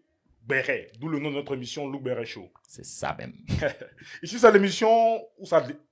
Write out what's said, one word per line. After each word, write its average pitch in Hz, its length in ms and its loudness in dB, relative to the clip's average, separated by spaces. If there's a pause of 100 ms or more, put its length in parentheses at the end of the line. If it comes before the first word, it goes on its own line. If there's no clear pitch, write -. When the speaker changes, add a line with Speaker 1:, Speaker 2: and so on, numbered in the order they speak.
(420)
Speaker 1:
Béret, 127 460 -2 (120)
d'où 151 100 -8
le 151 100 -2
nom 151 100 -4
de 139 60 -6
notre 139 180 -6
émission 131 340 -8
Louk 135 140 -10
Béret 123 240 -6
Show. 101 260 -16 (120)
Speaker 2:
C'est - 220 -20
ça - 340 -6
même. - 160 -14 (140)
Speaker 1:
<laughs> - 760 -6
Ici, 226 160 -8
c'est 220 120 10
l'émission 220 720 4 (160)
où 196 80 -18
ça 165 160 4
dé-, 135 160 -8 (140)